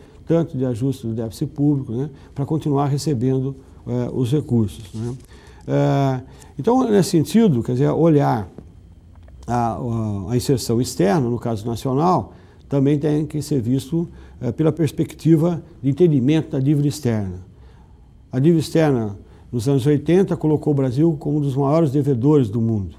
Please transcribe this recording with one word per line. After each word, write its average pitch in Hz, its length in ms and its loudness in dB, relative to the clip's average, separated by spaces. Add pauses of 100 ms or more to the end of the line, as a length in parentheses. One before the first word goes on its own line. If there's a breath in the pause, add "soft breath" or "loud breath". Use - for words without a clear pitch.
(260 loud breath)
tanto 160 320 -2
de 131 80 -2
ajuste 127 400 -4
do 113 80 -4
déficit 113 320 -6
público, 139 460 -2
né, 135 180 -6 (240 loud breath)
para 143 100 -4
continuar 143 440 -2
recebendo, 135 680 -2 (300 loud breath)
eh, 123 260 -4
os 123 180 -2
recursos, 120 640 -2
né. 117 220 -8 (520 loud breath)
Eh, 139 540 0 (380 loud breath)
então, 247 300 2
nesse 202 220 2
sentido, 160 520 4
quer 127 100 -4
dizer, 139 180 2
olhar 143 560 2 (1000)
a, 117 260 -2
a, 110 600 -4
a 123 40 2
inserção 123 460 0
externa, 151 480 0
no 120 80 -2
caso 113 280 -6
nacional, 131 680 -2 (340 loud breath)
também 143 300 2
tem 151 280 -2
que 151 140 -8
ser 139 200 -2
visto, 135 480 -2 (320 loud breath)
eh, 120 120 -4
pela 156 200 0
perspectiva 160 880 0 (200 loud breath)
de 135 80 0
entendimento 151 600 2
da 143 100 -2
dívida 143 280 2
externa. 104 560 -4 (880 soft breath)
A 127 60 -4
dívida 160 220 4
externa, 123 580 0 (340 loud breath)
nos 120 160 -4
anos 139 180 2
oitenta, 160 500 2
colocou 151 360 0
o 143 40 0
Brasil 135 420 2
como 151 200 -2
um - 20 -2
dos 139 140 -2
maiores 143 360 2
devedores 139 580 2
do 113 120 -2
mundo 107 380 -2